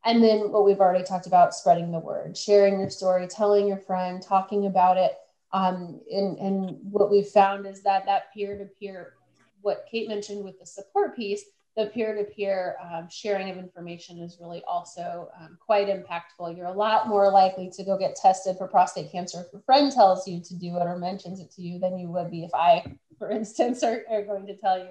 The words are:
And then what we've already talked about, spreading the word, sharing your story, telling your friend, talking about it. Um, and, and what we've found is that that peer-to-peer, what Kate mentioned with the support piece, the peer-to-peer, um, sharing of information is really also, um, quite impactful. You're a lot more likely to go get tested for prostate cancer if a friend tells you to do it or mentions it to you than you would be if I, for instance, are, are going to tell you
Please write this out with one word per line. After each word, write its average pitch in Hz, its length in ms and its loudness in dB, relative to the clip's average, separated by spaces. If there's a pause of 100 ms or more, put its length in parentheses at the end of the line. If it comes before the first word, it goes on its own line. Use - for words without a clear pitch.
And 233 180 6
then 214 280 4
what 208 140 6
we've 196 140 4
already 180 240 4
talked 180 240 -6
about, 175 280 6
spreading 170 360 2
the 165 80 -4
word, - 380 -10
sharing 202 420 6
your 196 100 -4
story, 185 380 0
telling 202 400 2
your 196 100 -2
friend, 185 440 -6
talking 196 460 -2
about 185 300 4
it. 180 160 2 (400)
Um, 185 460 -2 (120)
and, 190 260 -2
and 190 460 -4
what 202 280 2
we've 202 160 4
found 202 380 2
is 196 180 -16
that 196 220 0
that 196 280 -2
peer-to-peer, 202 800 -12 (480)
what 202 280 -4
Kate 226 180 -6
mentioned 208 360 -8
with 190 160 -16
the - 60 -20
support 311 500 -4
piece, 208 280 -6 (340)
the 214 100 0
peer-to-peer, 208 960 -4
um, 170 260 -10
sharing 196 400 -4
of 180 80 -10
information 175 640 -16
is 170 200 -14
really 170 280 -14
also, 175 640 -8 (100)
um, 165 200 -20
quite 202 280 2
impactful. 175 680 -8
You're 175 120 -12
a 180 40 -6
lot 214 360 0
more 202 240 4
likely 185 400 4
to 196 120 -14
go 190 140 -2
get 190 180 -2
tested 190 420 2
for 185 100 -8
prostate 180 440 0
cancer 180 360 -10
if 208 120 -20
a - 40 -20
friend 277 280 4
tells 196 360 4
you 175 140 -8
to 175 140 -16
do 175 220 -8
it 175 60 0
or 175 140 -4
mentions 185 420 -10
it 160 120 -20
to 190 100 -20
you 175 180 -10
than 185 180 -4
you 180 120 -12
would 170 220 -8
be 165 120 -10
if 170 100 -10
I, 170 420 2 (240)
for 190 100 -10
instance, 226 540 -2
are, 233 260 -2
are 214 140 -2
going 202 240 -10
to 196 80 -14
tell 190 240 -2
you 185 120 -14